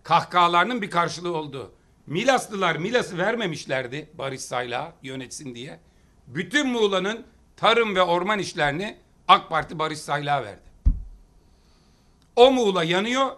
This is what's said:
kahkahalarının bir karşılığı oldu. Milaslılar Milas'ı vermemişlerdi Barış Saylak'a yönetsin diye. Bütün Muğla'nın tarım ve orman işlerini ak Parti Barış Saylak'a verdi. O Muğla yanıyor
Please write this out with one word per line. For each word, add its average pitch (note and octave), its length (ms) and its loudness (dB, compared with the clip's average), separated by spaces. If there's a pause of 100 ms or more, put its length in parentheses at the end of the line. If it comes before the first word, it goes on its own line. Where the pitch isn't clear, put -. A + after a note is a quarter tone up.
kahkahalarının F3 800 2
bir G3+ 80 -6
karşılığı E3+ 460 -2
oldu. C3+ 360 -10 (340)
Milaslılar F#3+ 680 0
Milas'ı G3+ 420 -2
vermemişlerdi D3+ 960 -4
Barış C3 260 -8
Saylak'a B2+ 520 -6 (100)
yönetsin C3 520 -12
diye. D3 260 -14 (460)
Bütün F#3 400 -2
Muğla'nın G#3+ 600 0 (300)
tarım A3 380 2
ve F#3 80 4
orman F3 360 2
işlerini E3 580 -2 (320)
ak F#3+ 220 6
Parti D#3+ 280 -2
Barış D#3 200 -2
Saylak'a C#3+ 460 -2
verdi. G2 180 -14 (1700)
O B3 140 10
Muğla G3+ 340 2
yanıyor A#3 540 0